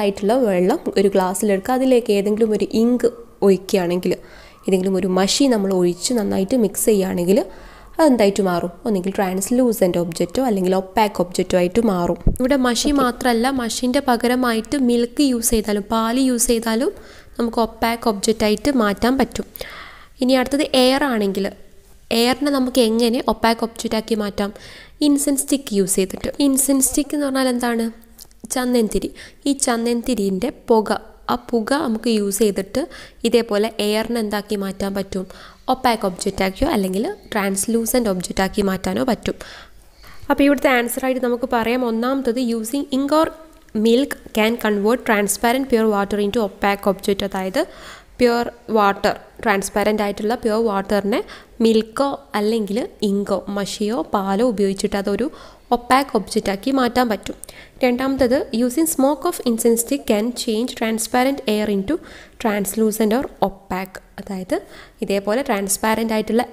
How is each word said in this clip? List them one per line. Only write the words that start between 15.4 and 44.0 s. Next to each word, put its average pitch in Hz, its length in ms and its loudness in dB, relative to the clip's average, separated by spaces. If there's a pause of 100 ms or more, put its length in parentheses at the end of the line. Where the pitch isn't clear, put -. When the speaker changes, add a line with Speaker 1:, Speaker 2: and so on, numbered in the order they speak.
Speaker 1:
ചെയ്താലും 208 300 0 (100)
പാല് 226 340 0
യൂസ് 233 240 0
ചെയ്താലും 226 400 0 (460)
നമുക്ക് 233 280 -2
ഒപ്പാക്ക് 233 460 -4
ഒബ്ജക്റ്റ് 214 360 0
ആയിട്ട് 214 220 0 (120)
മാറ്റാൻ 220 380 2
പറ്റും. 226 280 -4 (760)
ഇനി 254 100 4 (100)
അടുത്തത് 277 220 0 (180)
എയർ 262 200 4 (100)
ആണെങ്കിൽ 196 340 -2 (720)
എയറിനെ 254 380 2
നമുക്ക് 254 220 2 (100)
എങ്ങനെ 233 280 2 (160)
ഒപ്പാക്ക് 226 340 0
ഒബ്ജക്റ്റ് 226 340 -6
ആക്കി 220 200 -2
മാറ്റാം? 202 300 -4 (560)
ഇൻസെൻസ് 277 380 2
സ്റ്റിക്ക് 277 340 -2
യൂസ് 185 200 0
ചെയ്തിട്ട്. - 300 -2 (160)
ഇൻസെൻസ് 269 440 2
സ്റ്റിക്ക് 294 280 -2
എന്ന് 285 100 -2
പറഞ്ഞാൽ 262 280 0
എന്താണ്? 233 280 -2 (680)
ചന്ദനത്തിരി. 247 560 0 (380)
ഈ 285 40 4 (140)
ചന്ദനത്തിരിൻ്റെ 226 800 -2 (220)
പുക, 220 200 4 (420)
ആ - 20 0 (160)
പുക 226 200 0 (160)
നമുക്ക് 220 240 -2 (100)
യൂസ് 202 240 -2
ചെയ്തിട്ട് 202 380 0 (460)
ഇതേപോലെ 220 400 2 (180)
എയറിനെ 220 380 -2
എന്താക്കി 208 400 -4
മാറ്റാൻ 196 340 -6
പറ്റും? 190 260 -6 (480)
ഒപ്പാക്ക് 233 360 0
ഒബ്ജക്റ്റ് 190 360 -4
ആക്കിയോ 196 300 -2
അല്ലെങ്കിൽ 190 300 -2 (280)
ട്രാൻസ്ലൂസന്റ് 220 800 0
ഒബ്ജക്റ്റ് 180 320 -4
ആക്കി 190 240 -2
മാറ്റാനോ 190 420 -2
പറ്റും. - 260 -2 (960)
അപ്പോൾ 285 160 2
ഇവിടുത്തെ 285 300 4
ആൻസർ 240 300 -2
ആയിട്ട് 262 200 -2
നമുക്ക് 240 300 -2
പറയാം, 233 340 0
ഒന്നാമത്തത് 254 500 -2 (180)
using 277 260 -4 (140)
ink 277 200 -2
or 320 80 2 (600)
milk 254 260 4 (260)